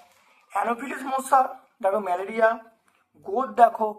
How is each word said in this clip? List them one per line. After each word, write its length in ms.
অ্যানোফিলিস 520
মশা, 380
দেখো 180
ম্যালেরিয়া, 580
গোদ 380
দেখো 440